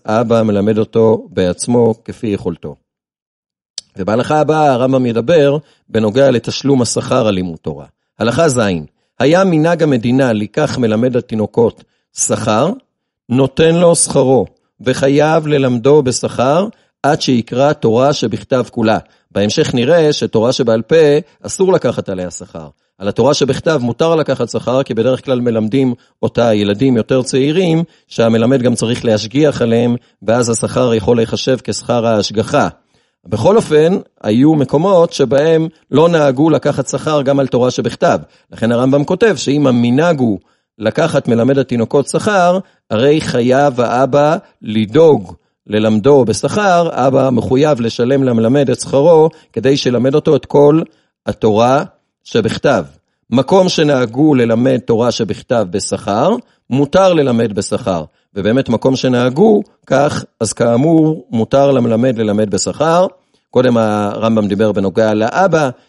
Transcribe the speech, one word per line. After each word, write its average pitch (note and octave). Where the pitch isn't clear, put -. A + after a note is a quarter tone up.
האבא A2+
מלמד G#2+
אותו A2+
בעצמו A2
כפי G#2
יכולתו. F2
ובהלכה A#2
הבאה D3+
הרמב"ם B2+
ידבר C#3
בנוגע A2+
לתשלום B2+
השכר A2+
על G#2
לימוד F2+
תורה. C#2+
הלכה B2+
ז', B2
היה E3
מנהג E3
המדינה B2+
לקח A#2
מלמד A#2+
התינוקות A2+
שכר, A2+
נותן C#3
לו E3+
שכרו, B2+
וחייב D3
ללמדו C3+
בשכר B2+
עד C#3+
שיקרא C3
תורה B2+
שבכתב A#2
כולה. A2
בהמשך G#2
נראה D3+
שתורה A#2
שבעל A#2
פה D#3
אסור F#3
לקחת A#2
עליה F2+
שכר. E2
על G2
התורה A#2
שבכתב D#3
מותר E3
לקחת C3+
שכר, A#2+
כי C3
בדרך A#2+
כלל B2+
מלמדים A#2+
אותה A2+
ילדים G#2
יותר B2+
צעירים, D#3+
שהמלמד A#2
גם A#2+
צריך A#2
להשגיח A#2
עליהם, A#2+
ואז A#2
השכר A#2
יכול A2+
להיחשב A#2
כשכר A#2
ההשגחה. A2
בכל D#3
אופן, E3
היו B2+
מקומות E3
שבהם D#3+
לא D#3
נהגו D3+
לקחת C#3
שכר D3
גם C#3
על C3+
תורה B2+
שבכתב. B2
לכן A2+
הרמב"ם C3+
כותב F3+
שאם C#3+
המנהג B2+
הוא A2
לקחת D3+
מלמד B2
התינוקות B2+
שכר, F3+
הרי C#3+
חייב C3
האבא C3+
לדאוג A2
ללמדו G#2+
בשכר, E3+
אבא C3
מחויב B2
לשלם B2
למלמד B2+
את B2+
שכרו, D#3
כדי C3
שילמד B2+
אותו D3+
את -
כל D3
התורה A#2
שבכתב. A2+
מקום F#3
שנהגו C#3+
ללמד B2
תורה A#2
שבכתב A2
בשכר, G#2
מותר E3+
ללמד A#2+
בשכר. F#2+
ובאמת G#2+
מקום -
שנהגו C3+
כך, C#3
אז A2
כאמור D#3
מותר C3+
למלמד A#2+
ללמד G#2
בשכר. D#3
קודם B2
הרמב"ם G#2+
דיבר G#2
בנוגע G#2+
לאבא, D3+